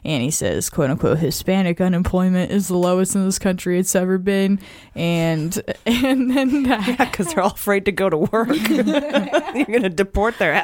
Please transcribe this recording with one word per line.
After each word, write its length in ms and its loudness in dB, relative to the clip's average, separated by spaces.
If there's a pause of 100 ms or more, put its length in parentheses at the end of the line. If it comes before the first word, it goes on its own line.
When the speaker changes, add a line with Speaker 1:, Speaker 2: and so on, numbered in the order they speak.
Speaker 1:
And 200 -2
he 80 -2
says, 360 -2
quote 220 0
unquote, 300 0
"Hispanic 600 0
unemployment 720 0
is 180 0
the 80 0
lowest 380 2
in 80 2
this 140 0
country 400 -2
it's 180 0
ever 220 2
been." 420 0 (360)
And, 680 0 (120)
<laughs> 120 -14
and 500 2
then 280 2
that 240 0
Speaker 2:
Yeah, 240 0
'cause 160 -2
they're 160 0
all 80 2
afraid 340 -2
to 60 2
go 180 0
to 80 2
work. 320 0
<laughs> 200 0
You're 960 0
gonna 240 0
deport 500 -2
their 240 2